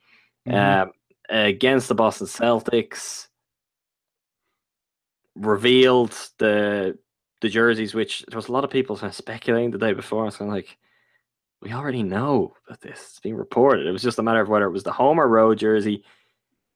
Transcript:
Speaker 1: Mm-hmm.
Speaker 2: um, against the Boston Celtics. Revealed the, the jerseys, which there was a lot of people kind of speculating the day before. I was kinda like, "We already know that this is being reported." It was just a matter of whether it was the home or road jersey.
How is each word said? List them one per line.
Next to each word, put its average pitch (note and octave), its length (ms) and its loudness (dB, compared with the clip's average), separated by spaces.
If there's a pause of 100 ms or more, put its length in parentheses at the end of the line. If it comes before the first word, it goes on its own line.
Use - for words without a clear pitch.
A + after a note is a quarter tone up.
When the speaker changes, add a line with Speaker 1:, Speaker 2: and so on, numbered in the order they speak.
(480)
Speaker 1:
Mm-hmm. B2 80 -2 (340)
Speaker 2:
um, - 20 -20 (380)
against A2 600 2
the A#2+ 60 0
Boston - 320 0
Celtics. - 1000 -2 (2000)
Revealed A#2+ 760 4 (260)
the, G#2 600 0 (440)
the A#2 80 -2
jerseys, A2 440 0
which A2 360 -4
there - 80 -14
was A2 100 -10
a B2 60 -6
lot C3+ 100 -2
of C#3 60 -4
people C3 260 -2
kind G2 140 -10
of F2+ 60 -14
speculating A#2 540 -4
the A2+ 80 -6
day A2 140 0
before. G#2+ 300 -4
I A2 60 -2
was G2+ 100 -10
kinda G#2 160 -8
like, - 240 -10 (840)
"We A2 120 -12
already B2+ 300 -6
know G#2 520 -2 (140)
that A#2 100 -20
this - 360 -20
is - 60 -20
being A2 140 -8
reported." A2+ 500 2
It E2+ 60 -2
was F#2 100 -6
just A#2+ 160 -2
a A2+ 60 0
matter A2+ 160 2
of G#2 80 0
whether G#2 180 2
it F#2 60 -2
was F#2+ 120 -6
the - 100 -6
home D3 260 2
or C#3+ 80 4
road A2 300 6
jersey. G#2+ 480 0 (720)